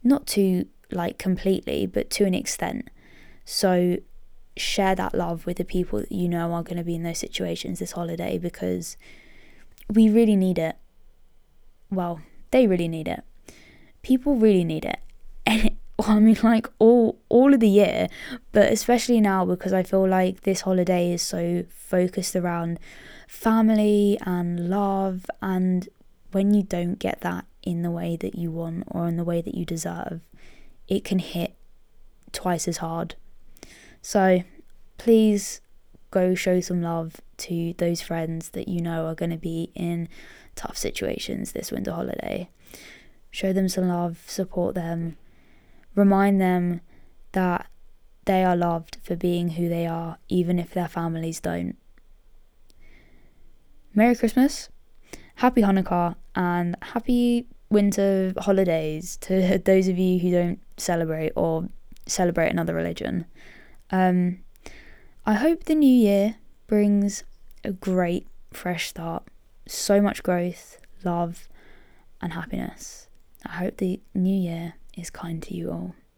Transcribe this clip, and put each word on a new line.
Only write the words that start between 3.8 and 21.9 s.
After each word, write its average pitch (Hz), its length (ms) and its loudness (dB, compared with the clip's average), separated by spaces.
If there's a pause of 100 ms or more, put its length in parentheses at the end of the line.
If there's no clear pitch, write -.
share 190 380 0
that 190 200 -4
love 170 300 -4
with 180 120 -6
the 180 80 -4
people - 340 -2
that - 120 -8
you 180 160 -2
know 170 260 -2
are 170 100 -4
gonna 170 200 -8
be 170 120 -4
in 165 80 -6
those 170 140 -6
situations - 640 -8
this 175 120 -8
holiday, 175 460 -6
because 170 600 -6 (920)
we 220 200 6
really 214 260 6
need 185 220 2
it. 160 200 -4 (1120)
Well, 175 300 -4 (300)
they 254 140 8
really 180 220 2
need 160 200 -6
it. - 160 -6 (760)
People 262 340 2
really 214 280 6
need 160 220 -4
it. - 180 -6
<laughs> - 60 -16 (400)
And 220 160 4
it, 220 80 6 (240)
well, 214 140 2
I 214 80 6
mean, 220 240 8
like, 226 240 4 (100)
all, 226 500 6
all 262 260 8
of 269 60 6
the 220 80 6
year, 202 400 4 (460)
but - 180 6
especially 233 480 2
now, 196 240 4
because 180 300 -2
I 185 100 2
feel 190 240 2
like 185 340 2
this 190 200 -2
holiday 180 500 0
is 175 100 -4
so 175 480 -4
focused - 680 -2